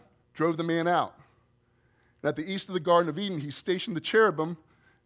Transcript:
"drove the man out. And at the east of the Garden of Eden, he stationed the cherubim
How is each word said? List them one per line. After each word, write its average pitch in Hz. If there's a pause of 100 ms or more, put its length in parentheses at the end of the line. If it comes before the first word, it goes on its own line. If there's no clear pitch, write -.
(340)
"drove 160
the 170
man 165
out. 160 (1040)
And 143
at 139
the 160
east 190
of 190
the 180
Garden 170
of 151
Eden, 196
he 143
stationed 180
the 151
cherubim 170 (480)